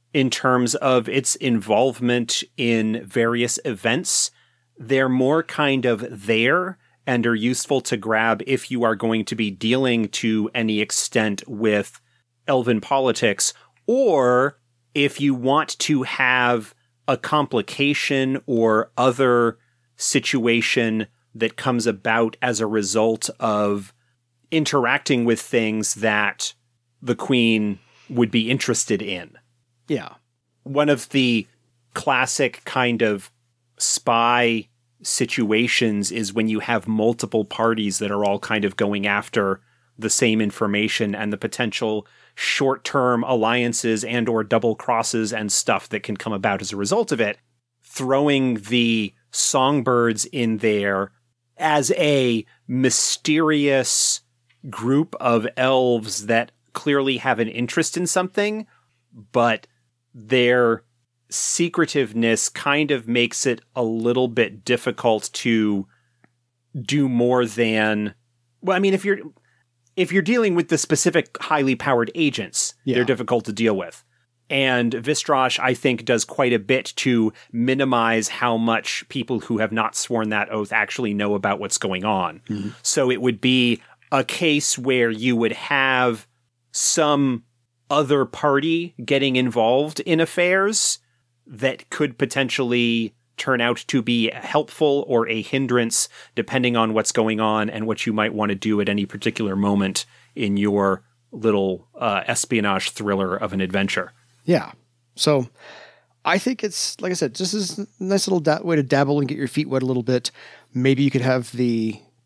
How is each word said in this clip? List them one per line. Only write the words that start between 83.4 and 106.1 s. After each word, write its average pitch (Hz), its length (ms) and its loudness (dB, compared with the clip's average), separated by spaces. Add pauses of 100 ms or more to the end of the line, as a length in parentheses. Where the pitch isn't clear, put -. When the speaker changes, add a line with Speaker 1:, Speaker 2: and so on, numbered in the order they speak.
Speaker 1:
be 127 420 2 (300)
a 135 100 2
case 147 560 0
where 123 320 2
you 117 240 0
would 117 180 2
have 127 760 0 (420)
some 143 720 0 (480)
other 139 340 2
party 156 720 0 (100)
getting 135 300 2
involved 127 680 2
in 165 200 0
affairs 190 800 0 (500)
that 127 420 -6
could 139 260 -2
potentially 120 1000 0 (220)
turn 127 240 -2
out 120 180 0 (100)
to 131 120 0
be 117 300 0
helpful 143 800 0
or 117 200 0
a 113 140 -4
hindrance, 123 640 0 (280)
depending 123 400 0
on 110 180 2
what's 107 180 0
going 110 280 0
on 107 280 0
and 110 180 -6
what 107 200 -4
you 113 60 0
might 107 200 0
want 104 180 -2
to 101 40 -2
do 104 260 0
at 101 80 0
any 101 180 -2
particular 101 500 -4
moment 101 500 0 (300)
in 101 200 -2
your 101 460 2 (300)
little, 101 640 0
uh, 101 300 0
espionage 104 640 0
thriller 98 460 -2
of 104 160 -4
an 98 80 -2
adventure. 95 520 -2 (320)
Speaker 2:
Yeah. 160 280 0 (440)
So 135 320 2 (760)